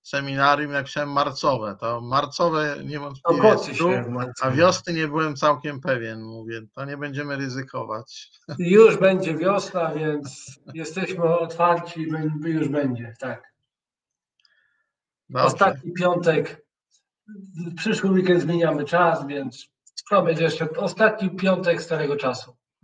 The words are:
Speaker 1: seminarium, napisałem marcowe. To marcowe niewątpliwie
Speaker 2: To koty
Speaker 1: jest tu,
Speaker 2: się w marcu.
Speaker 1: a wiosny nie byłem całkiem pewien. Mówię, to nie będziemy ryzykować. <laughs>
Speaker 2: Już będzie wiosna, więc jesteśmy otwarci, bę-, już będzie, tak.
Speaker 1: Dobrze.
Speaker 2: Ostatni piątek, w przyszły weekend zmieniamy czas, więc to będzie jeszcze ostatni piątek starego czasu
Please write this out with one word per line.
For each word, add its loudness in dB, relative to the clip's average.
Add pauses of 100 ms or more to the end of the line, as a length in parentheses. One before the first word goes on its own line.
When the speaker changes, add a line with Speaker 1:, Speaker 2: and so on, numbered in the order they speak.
Speaker 1:
seminarium, 0
napisałem -4
marcowe. 0
To -4
marcowe 0
niewątpliwie -2
Speaker 2:
To 8
koty 4
Speaker 1:
jest -8
tu, 2
Speaker 2:
się 0
w -8
marcu. -6
Speaker 1:
a 0
wiosny 2
nie -2
byłem -2
całkiem -2
pewien. -4
Mówię, -12 (140)
to -10
nie -10
będziemy -8
ryzykować. -10
<laughs> -12
Speaker 2:
Już 8
będzie 2
wiosna, 0
więc -6 (160)
jesteśmy -2
otwarci, 0
bę-, -4
już 0
będzie, -4
tak. -10 (1800)
Speaker 1:
Dobrze. 2
Speaker 2:
Ostatni 2
piątek, 0 (1000)
w -8
przyszły 0
weekend 4
zmieniamy 2
czas, 2
więc -8 (360)
to 6
będzie 2
jeszcze 0
ostatni 2
piątek 0
starego -2
czasu -6 (260)